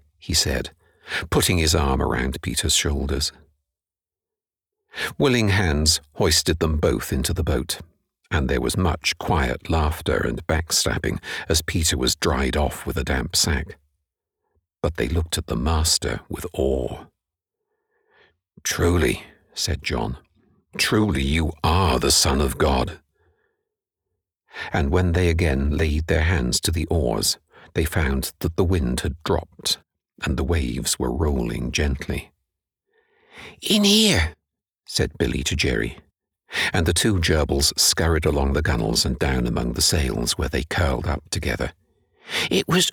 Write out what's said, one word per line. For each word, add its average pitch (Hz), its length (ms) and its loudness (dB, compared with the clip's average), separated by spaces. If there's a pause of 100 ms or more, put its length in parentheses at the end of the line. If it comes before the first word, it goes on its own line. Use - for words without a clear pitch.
(180)
he - 160 -6
said, 65 360 0 (600)
putting 98 280 2
his 80 160 4
arm 69 280 2
around 64 400 -2
Peter's - 320 -2
shoulders. 69 580 -2 (1900)
Willing 123 300 4
hands 82 520 2 (140)
hoisted 82 440 2
them 80 180 2
both 73 360 0
into 69 200 -2
the 82 120 -2
boat, 69 360 -2 (500)
and 67 180 0
there 65 120 0
was 60 160 -2
much - 420 0
quiet 69 520 -2
laughter 76 460 2
and 60 300 -4
backstabbing - 760 -2 (280)
as 80 140 2
Peter - 340 0
was 64 200 0
dried 67 400 0
off 71 300 -2
with 71 100 -4
a 67 80 -2
damp 65 320 -2
sack. - 400 0 (1080)
But 80 140 0
they 60 120 0
looked 82 300 -2
at - 80 -6
the 57 100 -2
master 71 720 0
with - 240 -8
awe. 65 540 -2 (1600)
"Truly," 85 600 0 (300)
said - 280 -4
John, 58 360 -4 (580)
"truly 104 460 2
you 76 300 0 (100)
are 87 360 2
the 67 120 2
Son 69 300 2
of 69 180 0
God." 67 420 0 (1700)
And 73 180 0
when 90 220 2
they 90 160 4
again 73 480 2
laid 78 320 0
their 80 160 2
hands 67 380 0
to 80 100 0
the 82 140 0
oars, 60 520 0 (360)
they 85 100 2
found 67 560 0
that 82 160 -4
the 98 80 4
wind 80 360 0
had 82 220 -4
dropped, - 560 -4 (440)
and 64 140 -2
the 64 80 -2
waves 62 540 -2
were 62 140 -2
rolling 62 580 -2
gently. 67 600 -2 (1300)
"In 208 240 2
here," 202 500 4 (500)
said - 340 -2
Billy 65 260 0
to - 100 -2
Jerry, 58 440 -2 (720)
and 95 140 0
the 87 80 2
two 101 260 2
gerbils 73 580 2
scurried 82 460 2
along 69 300 2
the 78 80 2
gunwales 57 420 0
and 65 140 -2
down 64 280 0
among 60 280 -2
the - 80 -2
sails 58 500 0
where - 160 -2
they 62 160 -2
curled 69 420 0
up - 240 -2
together. 64 420 -4 (800)
"It - 160 0
was 180 260 2